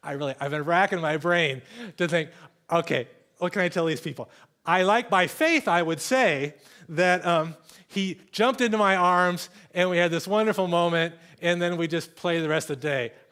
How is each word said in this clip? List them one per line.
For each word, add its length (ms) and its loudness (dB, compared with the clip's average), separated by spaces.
I 100 -10
really, 260 -4
I've 120 -4
been 140 -4
racking 360 0
my 160 -2
brain 460 0
to 100 0
think, 220 0
"Okay, 380 -2
what 160 -4
can 80 0
I 80 0
tell 160 -2
these 160 -4
people?" 260 -10
I, 160 2
like, 260 2
by 200 4
faith, 400 0
I 120 2
would 220 -2
say 500 0
that, 340 2
um, 320 0
he 320 -4
jumped 300 0
into 160 0
my 200 4
arms 520 2
and 160 2
we 80 0
had 140 2
this 180 -4
wonderful 400 0
moment 460 0
and 220 0
then 160 -2
we 100 -2
just 260 -6
played 280 -2
the 80 -2
rest 180 -2
of 100 -6
the 80 -8
day. 260 -2